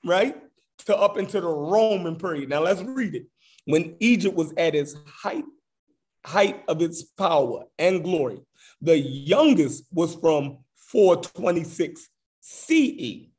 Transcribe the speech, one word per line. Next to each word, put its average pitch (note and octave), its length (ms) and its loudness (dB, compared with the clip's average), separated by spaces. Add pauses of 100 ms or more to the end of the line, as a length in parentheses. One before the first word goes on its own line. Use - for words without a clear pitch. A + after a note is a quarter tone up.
right? F#3+ 320 0 (480)
To G#3 120 2
up G3+ 200 2
into G3 220 -4
the F3 80 -4
Roman F3 680 0
period. D#3+ 340 -6
Now C#3+ 120 0
let's F#3 200 0
read B3 340 -6
it. - 120 -12 (380)
When E3 340 0
Egypt G3+ 360 2
was D#3 220 -2
at E3 160 0
its C#3+ 220 -4 (100)
height, - 400 -8 (800)
height G3 420 0
of D#3+ 140 -2
its E3 220 -4
power D3 640 -2 (120)
and F3+ 260 2
glory. C#3+ 360 -2 (420)
The D#3+ 160 4
youngest C#3+ 920 2
was E3 240 -2
from C#3+ 440 0 (160)
four F#3 420 4
twenty-six - 920 -6 (300)
C - 460 0
E - 540 -8